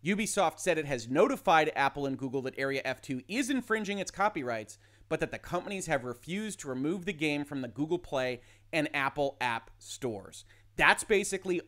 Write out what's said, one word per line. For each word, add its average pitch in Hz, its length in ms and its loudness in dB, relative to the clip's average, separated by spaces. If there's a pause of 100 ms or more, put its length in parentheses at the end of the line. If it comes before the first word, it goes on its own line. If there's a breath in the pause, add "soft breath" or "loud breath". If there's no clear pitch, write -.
Ubisoft 190 560 2
said 170 180 2
it 151 80 -2
has 120 240 -4
notified 160 640 4
Apple 139 300 2
and 135 120 -2
Google 131 260 -4
that 131 140 -6
Area 135 260 -2
F 131 180 -4
two 127 260 -6
is 240 220 -2
infringing 220 500 -2
its 180 120 -6
copyrights, 131 680 -2 (300 soft breath)
but 156 100 0
that 131 120 -2
the 113 60 -8
companies 185 480 -4
have 143 200 0
refused 190 560 -6
to 143 80 -8
remove 151 360 -2
the 196 80 -2
game 147 320 0
from 139 160 -6
the 127 60 -6
Google 160 320 -2
Play 127 420 -2 (320 soft breath)
and 151 220 2
Apple 139 460 0
App 117 360 -2
stores. - 680 -8 (300 soft breath)
That's 147 280 6
basically 190 640 0